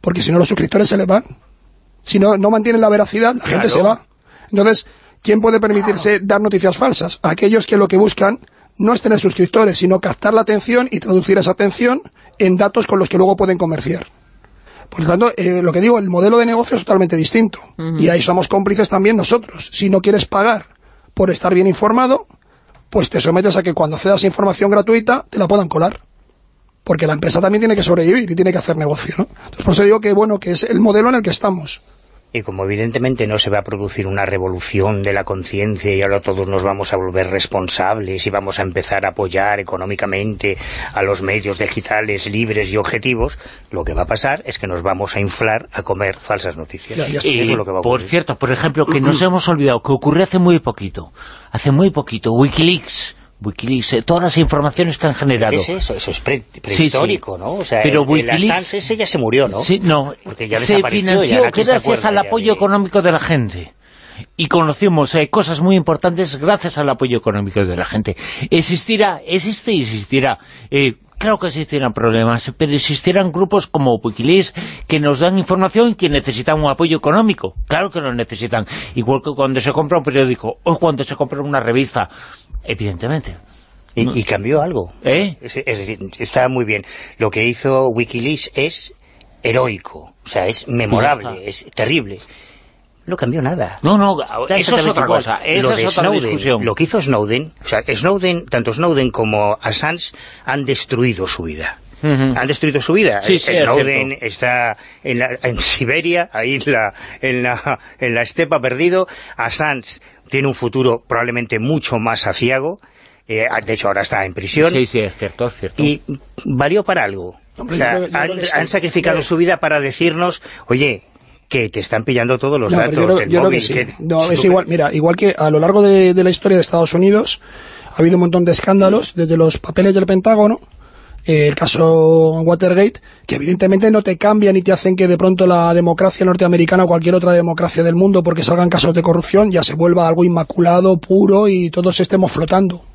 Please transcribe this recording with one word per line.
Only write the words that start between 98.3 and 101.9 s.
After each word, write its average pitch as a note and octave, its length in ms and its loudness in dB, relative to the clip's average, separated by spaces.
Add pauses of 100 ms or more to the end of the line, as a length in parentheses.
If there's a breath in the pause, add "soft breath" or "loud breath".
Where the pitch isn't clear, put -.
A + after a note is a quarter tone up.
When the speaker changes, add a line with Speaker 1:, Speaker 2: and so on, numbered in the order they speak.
Speaker 4:
tanto A#2 260 -2
Snowden C#3 380 0
como G#2+ 520 0
Assange D#3 500 -4 (320 loud breath)
han C#3 200 -4
destruido A#2+ 600 -2
su - 180 -6
vida. D#2 340 -10 (240)